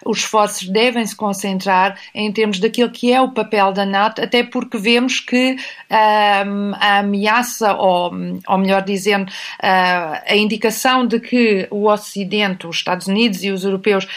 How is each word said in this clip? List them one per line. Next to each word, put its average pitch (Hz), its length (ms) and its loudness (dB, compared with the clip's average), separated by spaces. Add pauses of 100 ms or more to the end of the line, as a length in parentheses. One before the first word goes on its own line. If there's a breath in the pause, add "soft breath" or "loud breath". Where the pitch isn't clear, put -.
os 214 140 -2
esforços 208 480 0
devem 226 380 0
se - 100 -8
concentrar 196 840 0 (160 loud breath)
em 214 180 -4
termos 208 280 0
daquilo 226 300 2
que 240 220 0
é 254 100 6
o 254 100 2
papel 214 400 0
da 196 140 0
nato, 202 360 0
até 240 220 2
porque 247 340 -6
vemos 240 440 2
que, 254 340 0 (340 loud breath)
ahm, 202 880 2
a 202 220 4
ameaça, 208 720 0
ou, 175 380 2 (360)
ou 196 100 0
melhor 190 240 2
dizendo, 196 500 -2 (300 loud breath)
ah, 180 640 0
a 208 80 2
indicação 220 720 0
de 233 140 0
que 226 500 0
o 208 160 0
Ocidente, 202 800 -2
os 165 100 -8
Estados 180 300 -4
Unidos 196 360 0
e 196 80 -2
os 185 120 -4
europeus, 196 420 0 (100 loud breath)